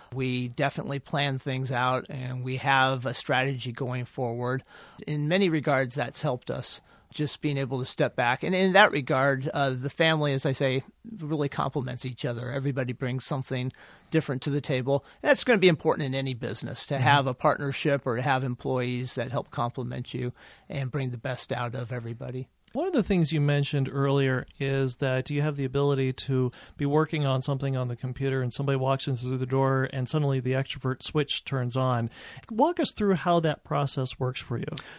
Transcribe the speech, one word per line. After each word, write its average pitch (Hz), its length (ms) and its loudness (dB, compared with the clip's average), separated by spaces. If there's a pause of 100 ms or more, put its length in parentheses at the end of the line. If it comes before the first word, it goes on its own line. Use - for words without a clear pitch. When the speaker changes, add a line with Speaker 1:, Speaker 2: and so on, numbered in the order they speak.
(120)
Speaker 1:
We 127 360 -2
definitely 139 500 -2
plan 139 400 0
things 131 340 -4
out, 127 380 2
and 127 340 -6
we 131 140 -4
have 131 480 4
a 120 80 -2
strategy 127 580 0
going 123 320 -4
forward. 123 580 -4 (440)
In 151 200 -2
many 185 220 4
regards, 135 460 2
that's 127 260 -4
helped 131 300 -2
us, - 320 -8 (280)
just - 300 -4
being 147 160 0
able 135 220 -2
to 127 80 -4
step - 300 0
back. 127 280 2
And 170 100 0
in 185 200 4
that 202 180 10
regard, 135 640 2
uh, 139 160 2
the 131 200 -4
family, 156 440 2
as 135 100 0
I 139 80 2
say, 131 320 0 (340)
really 147 300 -2
complements 131 560 -4
each 127 220 -6
other. 120 260 -4
Everybody 131 400 -2
brings 127 320 -4
something 131 480 -4 (400)
different 147 300 0
to 147 80 -2
the 139 100 0
table. 135 440 0 (180)
And 285 80 4
that's - 140 2
gonna 226 160 4
be 180 80 8
important 156 380 2
in 131 100 -4
any 135 180 -2
business, 113 520 -6
to 143 80 -4
Speaker 2:
Mm-hmm. 135 100 0
Speaker 1:
have 143 240 6
a 127 60 -2
partnership 143 680 0
or 120 120 0
to 123 60 -4
have 131 200 2
employees 123 720 -2
that 120 160 -4
help 120 220 -4
complement 123 600 -6
you 123 200 -4 (360)
and 135 220 -4
bring 135 200 -2
the 120 80 -6
best 127 340 -6
out 120 240 -4
of 123 160 -8
everybody. 123 560 -8 (240)
Speaker 2:
One 339 160 -2
of 370 40 -2
the 254 120 4
things 170 280 4
you 156 80 2
mentioned 143 500 2
earlier 139 560 2 (120)
is 135 380 0
that 131 340 -2
you 147 120 0
have 151 140 0
the 139 80 -2
ability 135 480 2
to 131 380 0 (260)
be 143 100 -2
working 151 380 2
on 135 160 2
something 135 360 -2
on 127 100 -2
the 120 100 -6
computer 131 460 -2
and 123 100 -2
somebody 139 260 0
walks 135 280 0
in 135 80 0
through 127 240 -2
the 127 80 -2
door 131 460 2
and 127 160 -4
suddenly 139 320 2
the 127 120 0
extrovert 131 520 -2
switch - 400 -2
turns 123 320 -2
on. 123 340 2 (400)
Walk 294 300 2
us - 120 0
through 202 220 2
how 170 260 2
that 156 220 0
process 143 560 -2
works 127 220 -2
for - 180 -6
you. - 100 -6 (300)